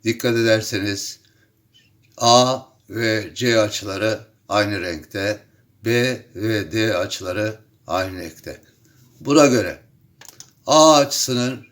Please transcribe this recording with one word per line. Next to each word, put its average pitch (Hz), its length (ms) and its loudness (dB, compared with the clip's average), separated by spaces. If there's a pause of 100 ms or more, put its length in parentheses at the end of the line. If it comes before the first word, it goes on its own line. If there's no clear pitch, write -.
dikkat 117 320 -2
ederseniz 107 840 -2 (960)
A 127 440 4 (300)
ve 110 440 -2
C 117 260 2
açıları 101 640 -4 (220)
aynı 101 320 0
renkte, 95 680 -8 (380)
B 113 60 -2 (440)
ve 101 380 -4
D 110 240 0
açıları 98 640 -6 (260)
aynı 92 320 -4
renkte. - 440 -16 (580)
Buna 143 260 4
göre 104 360 0 (840)
A 156 300 6
açısının 127 760 -2